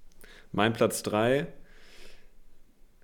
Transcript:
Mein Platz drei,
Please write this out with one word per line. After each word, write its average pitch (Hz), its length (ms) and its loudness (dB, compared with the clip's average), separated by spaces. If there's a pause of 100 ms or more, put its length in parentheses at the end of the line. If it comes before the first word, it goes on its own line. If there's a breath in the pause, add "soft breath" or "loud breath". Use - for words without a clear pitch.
(520 soft breath)
Mein 110 200 4
Platz 113 300 2
drei, 120 440 4 (1600 soft breath)